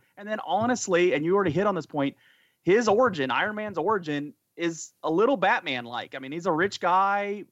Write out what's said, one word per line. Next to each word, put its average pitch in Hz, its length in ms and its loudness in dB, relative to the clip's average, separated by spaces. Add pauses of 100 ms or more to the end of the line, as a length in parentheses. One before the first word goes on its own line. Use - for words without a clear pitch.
(160)
And 208 120 -16
then 214 160 -6
honestly, 180 720 2
and 147 100 0
you 175 120 2
already 185 160 2
hit 190 160 0
on 196 80 0
this 156 100 -6
point, 139 300 -2 (480)
his 214 240 4
origin, 196 420 2
Iron 175 240 0
Man's 208 240 -6
origin, 156 560 -2 (220)
is 165 360 -6 (120)
a 151 60 0
little 220 260 4
Batman-like. 135 800 -2
I - 20 -10
mean, 135 140 -10
he's 170 140 -8
a 180 60 2
rich 180 280 0
guy, 196 720 0